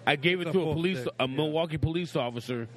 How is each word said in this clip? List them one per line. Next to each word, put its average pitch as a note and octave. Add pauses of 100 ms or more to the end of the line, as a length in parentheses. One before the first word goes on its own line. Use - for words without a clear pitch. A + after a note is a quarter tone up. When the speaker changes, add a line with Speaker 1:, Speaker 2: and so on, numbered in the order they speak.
Speaker 1:
I D3
gave E3+
it E3+
Speaker 2:
It's -
a D#3
Speaker 1:
to F#3+
a E3
Speaker 2:
full D#3
Speaker 1:
police, E3
Speaker 2:
stick, B2
Speaker 1:
a D#3
Speaker 2:
yeah. C3
Speaker 1:
Milwaukee D#3
police D#3+
officer, A#2+